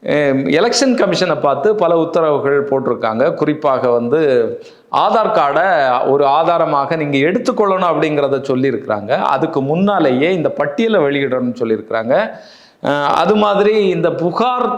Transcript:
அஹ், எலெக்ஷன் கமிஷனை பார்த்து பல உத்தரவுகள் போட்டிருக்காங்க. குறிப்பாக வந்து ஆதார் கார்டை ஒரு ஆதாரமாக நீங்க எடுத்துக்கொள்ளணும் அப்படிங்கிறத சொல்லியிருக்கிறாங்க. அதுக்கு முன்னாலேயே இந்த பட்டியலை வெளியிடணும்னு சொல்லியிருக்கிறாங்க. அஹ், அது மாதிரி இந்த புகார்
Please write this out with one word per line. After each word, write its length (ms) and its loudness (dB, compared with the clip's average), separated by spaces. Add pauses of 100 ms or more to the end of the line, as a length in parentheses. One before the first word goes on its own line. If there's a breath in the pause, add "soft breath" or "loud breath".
அஹ், 480 0
எலெக்ஷன் 460 2
கமிஷனை 440 0
பார்த்து 340 0
பல 240 2
உத்தரவுகள் 640 0
போட்டிருக்காங்க. 720 -2
குறிப்பாக 560 0
வந்து 300 0 (720 loud breath)
ஆதார் 400 2
கார்டை 320 2 (420)
ஒரு 200 2
ஆதாரமாக 720 0
நீங்க 220 -2
எடுத்துக்கொள்ளணும் 720 0
அப்படிங்கிறத 520 0
சொல்லியிருக்கிறாங்க. 680 -2 (140)
அதுக்கு 380 0
முன்னாலேயே 680 0
இந்த 160 -2
பட்டியலை 520 0
வெளியிடணும்னு 600 -2
சொல்லியிருக்கிறாங்க. 540 -2 (680 loud breath)
அஹ், 320 0
அது 220 2
மாதிரி 380 2 (140)
இந்த 220 0
புகார் 560 -2 (120)